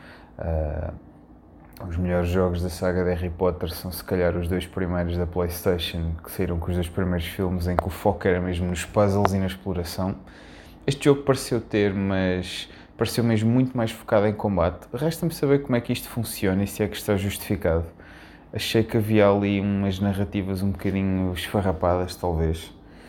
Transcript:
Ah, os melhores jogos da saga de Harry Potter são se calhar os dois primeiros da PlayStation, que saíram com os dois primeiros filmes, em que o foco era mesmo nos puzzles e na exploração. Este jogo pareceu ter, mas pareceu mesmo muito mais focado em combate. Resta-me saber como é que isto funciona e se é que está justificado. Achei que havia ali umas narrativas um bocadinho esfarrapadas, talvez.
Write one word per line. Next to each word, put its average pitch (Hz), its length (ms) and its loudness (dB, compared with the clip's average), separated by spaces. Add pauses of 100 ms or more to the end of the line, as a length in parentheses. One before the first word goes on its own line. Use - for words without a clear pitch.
(380)
Ah, 78 540 -4 (960)
os 85 80 -6
melhores 87 320 0
jogos 90 340 2
da 90 60 -2
saga 90 340 -2
de 87 60 2
Harry 87 220 -2
Potter 85 400 -2
são 90 200 -10
se - 140 -12
calhar 87 320 0
os 87 100 -2
dois 90 200 -2
primeiros 87 500 -2
da 87 100 0
PlayStation, 85 840 -2 (100)
que - 80 -16
saíram 87 280 -2
com 85 100 -4
os 90 60 -2
dois 87 160 -2
primeiros 87 360 -2
filmes, 90 400 -2
em 90 80 0
que 87 120 2
o 98 40 -2
foco 98 380 0
era 90 100 4
mesmo 90 300 -2
nos 90 160 -4
puzzles 101 480 4
e 98 60 2
na 95 80 0
exploração. 92 680 -4 (720)
Este - 180 -2
jogo 143 180 6
pareceu 127 380 0
ter, 101 340 2
mas 95 720 0 (280)
pareceu 117 280 0
mesmo 113 260 4
muito 127 260 2
mais 113 140 0
focado 107 360 2
em 107 80 2
combate. 87 580 0
Resta-me 160 400 -2
saber 139 300 2
como 127 140 0
é 117 40 2
que 120 120 -4
isto - 160 -4
funciona 101 540 0
e 98 40 0
se - 160 -4
é 104 60 2
que - 80 -8
está 104 200 0
justificado. 90 680 0 (680)
Achei 113 300 2
que 113 140 -2
havia 104 320 6
ali 101 320 4
umas 98 380 0
narrativas 98 600 0
um 98 120 0
bocadinho 95 600 0
esfarrapadas, 90 840 0
talvez. 80 560 -2 (360)